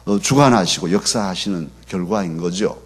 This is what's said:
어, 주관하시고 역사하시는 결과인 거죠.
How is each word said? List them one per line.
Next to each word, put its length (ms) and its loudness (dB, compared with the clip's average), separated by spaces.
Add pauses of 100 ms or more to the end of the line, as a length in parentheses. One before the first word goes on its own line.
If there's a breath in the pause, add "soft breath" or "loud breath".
어, 140 0
주관하시고 760 4
역사하시는 760 -2 (180)
결과인 480 -4
거죠. 500 -4